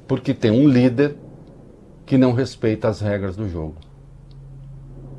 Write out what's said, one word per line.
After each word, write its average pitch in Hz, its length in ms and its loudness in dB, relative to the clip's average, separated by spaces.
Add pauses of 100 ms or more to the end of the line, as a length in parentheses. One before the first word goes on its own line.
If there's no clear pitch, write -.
Porque 131 260 -2
tem 113 180 0
um 139 180 6
líder 127 480 2 (880)
que 135 120 2
não 127 140 6
respeita 117 560 -2
as 104 140 -2
regras 101 340 -2
do 107 140 -6
jogo. 78 260 -8 (1400)